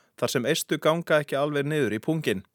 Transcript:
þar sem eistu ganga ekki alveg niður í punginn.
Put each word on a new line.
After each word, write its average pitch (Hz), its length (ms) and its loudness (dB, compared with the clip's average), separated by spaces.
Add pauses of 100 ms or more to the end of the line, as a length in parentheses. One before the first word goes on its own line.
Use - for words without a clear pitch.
(180)
þar - 160 0
sem 120 160 0
eistu 160 320 -2
ganga 160 400 2
ekki 143 160 -4
alveg 143 320 -2
niður 143 240 0
í 110 80 -2
punginn. 143 400 -2 (140)